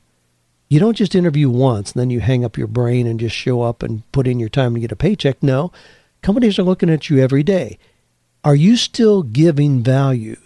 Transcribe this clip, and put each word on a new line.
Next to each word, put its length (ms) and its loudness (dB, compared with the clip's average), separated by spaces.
You 100 4
don't 160 2
just 180 -2
interview 360 2
once 420 0
and 80 -4
then 80 -2
you 120 -2
hang 260 0
up 100 -10
your 100 -6
brain 400 -2
and 140 -4
just 160 -6
show 240 -2
up 220 -4
and 300 -8
put 140 0
in 140 -2
your 80 -4
time 260 -2
and 60 -4
get 120 -6
a 40 -10
paycheck. 460 -2
No, 280 0
companies 360 0
are 40 2
looking 260 0
at 220 0
you 80 4
every 240 2
day. 360 -2
Are 140 4
you 220 4
still 440 2
giving 600 2
value 640 -2